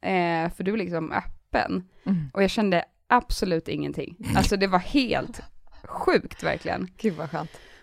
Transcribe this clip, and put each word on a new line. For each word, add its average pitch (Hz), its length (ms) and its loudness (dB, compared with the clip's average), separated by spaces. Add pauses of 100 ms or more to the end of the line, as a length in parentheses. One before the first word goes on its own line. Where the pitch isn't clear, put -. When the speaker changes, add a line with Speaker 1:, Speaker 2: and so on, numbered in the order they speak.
Speaker 1:
eh, 170 540 0
för - 60 -8
du 190 100 0
är 226 40 0
liksom 170 360 -4
öppen." - 760 -2 (180)
Speaker 2:
Mm. 165 280 0
Speaker 1:
Och 196 80 2
jag 190 80 6
kände 190 340 2 (240)
absolut 196 600 2
ingenting. 147 480 -4 (200)
Alltså, 196 200 4
det 196 100 2
var 185 120 2
helt - 640 0 (440)
sjukt, - 580 0
verkligen. 170 460 -2 (100)
Speaker 2:
Gud, 214 160 0
vad 156 160 -6
skönt. 160 200 -6 (320)